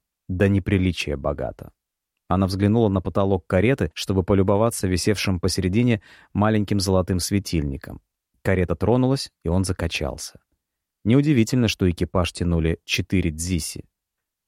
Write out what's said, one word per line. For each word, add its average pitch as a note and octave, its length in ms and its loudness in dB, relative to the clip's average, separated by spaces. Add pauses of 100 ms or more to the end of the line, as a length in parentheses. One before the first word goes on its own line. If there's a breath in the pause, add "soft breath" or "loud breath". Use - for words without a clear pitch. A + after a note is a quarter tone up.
(280)
Да F#2+ 200 2
неприличие F#2 680 0
богато. C#2 560 -6 (560)
Она F#2 180 2
взглянула G#2 440 2
на F#2+ 100 0
потолок G2 460 0
кареты, G2 480 2
чтобы F#2+ 280 -2
полюбоваться G2+ 640 2
висевшим F#2 540 0
посередине G2+ 640 0 (320 soft breath)
маленьким G#2 440 2
золотым F#2 420 0
светильником. D#2 840 -4 (400)
Карета F2+ 340 0
тронулась, B2+ 540 0 (140)
и E2 40 -4
он F#2 160 0
закачался. - 760 -6 (640)
Неудивительно, B2+ 640 2
что F#2+ 220 0
экипаж F2 420 -2
тянули E2+ 520 -2
четыре F2+ 460 -2
дзиси. E2 580 -6 (600)